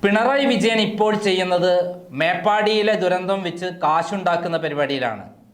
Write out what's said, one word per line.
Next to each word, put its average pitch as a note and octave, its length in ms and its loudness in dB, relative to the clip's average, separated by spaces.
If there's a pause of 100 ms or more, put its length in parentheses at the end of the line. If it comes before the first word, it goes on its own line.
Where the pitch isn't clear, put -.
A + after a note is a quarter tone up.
പിണറായി A#3+ 500 2
വിജയൻ A3+ 340 2
ഇപ്പോൾ G#3+ 260 0 (140)
ചെയ്യുന്നത് F3+ 440 2 (480)
മേപ്പാടിയിലെ G#3 760 2 (100)
ദുരന്തം F#3 440 0
വെച്ച് F3 200 -8 (160)
കാശുണ്ടാക്കുന്ന E3+ 800 0
പരിപാടിയിലാണ്. C3+ 600 -2 (300)